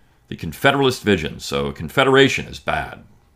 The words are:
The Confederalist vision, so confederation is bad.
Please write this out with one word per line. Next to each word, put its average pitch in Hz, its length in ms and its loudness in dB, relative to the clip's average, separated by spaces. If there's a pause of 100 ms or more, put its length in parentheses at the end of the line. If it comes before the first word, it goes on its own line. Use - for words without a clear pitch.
(280)
The - 80 -12
Confederalist 135 640 0
vision, 92 380 0
so 71 320 -4
confederation 135 760 2
is - 120 -16
bad. - 460 -6 (300)